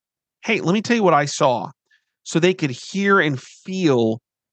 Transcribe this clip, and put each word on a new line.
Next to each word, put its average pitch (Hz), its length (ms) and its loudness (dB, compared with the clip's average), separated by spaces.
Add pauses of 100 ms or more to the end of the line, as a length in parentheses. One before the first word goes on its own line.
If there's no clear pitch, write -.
(440)
"Hey, 214 160 -2
let 165 120 0
me 214 100 0
tell 240 140 -2
you 226 60 -2
what 180 120 4
I 147 100 4
saw." 131 460 -2 (540)
So - 140 -2
they 175 140 4
could 160 180 -4
hear 196 500 0
and 147 200 -2
feel 131 800 -2 (320)